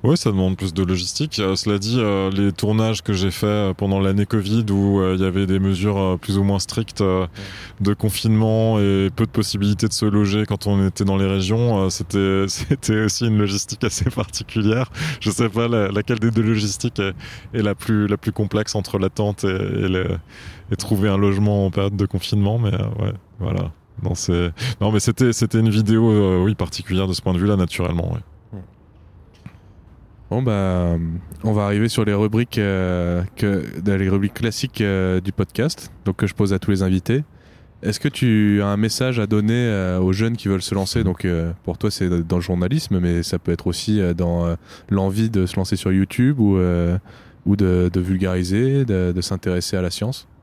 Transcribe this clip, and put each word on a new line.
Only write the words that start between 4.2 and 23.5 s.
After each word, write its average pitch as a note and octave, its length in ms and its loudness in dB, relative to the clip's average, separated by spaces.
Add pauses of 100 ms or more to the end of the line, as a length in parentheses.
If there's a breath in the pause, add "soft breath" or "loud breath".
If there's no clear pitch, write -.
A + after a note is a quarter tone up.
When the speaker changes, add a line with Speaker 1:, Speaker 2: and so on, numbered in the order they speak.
Speaker 1:
covid, G#2+ 460 0
où, G2 280 4
euh, F#2 160 2
il F#2 60 0
y F#2+ 40 2
avait F#2+ 200 0
des F#2+ 140 2
mesures, G2 380 0
euh, F#2 200 0
plus G2 220 -2
ou G2 40 2
moins G2 140 2
strictes, - 440 -6
euh, F#2 200 2
Speaker 2:
Ouais. F2+ 60 -2 (540 loud breath)
Speaker 1:
de G2+ 120 2
confinement A2 840 2
et G2 360 2
peu A2+ 100 0
de - 60 -14
possibilités G#2 560 0
de G2+ 60 -2
se - 120 -2
loger G#2 420 2
quand - 180 -4
on G2 220 2
était F#2+ 180 -2
dans G2 120 2
les G2 100 2
régions, G2 560 0
euh, F#2 60 2
c'était, G2 560 0
<laughs> - 20 -6
c'était A2 560 0
aussi A2+ 240 0
une A2 100 2
logistique G2+ 460 -2
assez - 260 0
particulière. A2 840 -2 (280 loud breath)
Je G#2+ 100 -2
sais A2+ 200 0
pas A#2 180 0
la, G#2+ 220 2
laquelle G#2+ 300 -2
des A2+ 120 2
deux A2+ 100 2
logistiques G#2+ 580 -2
est, G2 140 -2 (400 loud breath)
est A2+ 80 -2
la G#2 140 0
plus, G#2 320 0
la G2+ 100 0
plus - 140 -4
complexe G#2+ 420 -2
entre G2+ 240 -4
la F#2+ 120 0
tente G#2 340 -2
et, G2+ 60 0
et G2 380 -2
le, F2+ 300 0 (540 loud breath)
et G2 40 0
trouver G#2 340 0
un G2 80 2
logement G2+ 500 2
en - 20 2
période G2+ 260 -2
de G2 120 0
confinement, G2+ 500 0
mais, A2 160 0
euh, G#2+ 300 -4
ouais, G2 100 -2 (260)
voilà. F2+ 320 -4 (300)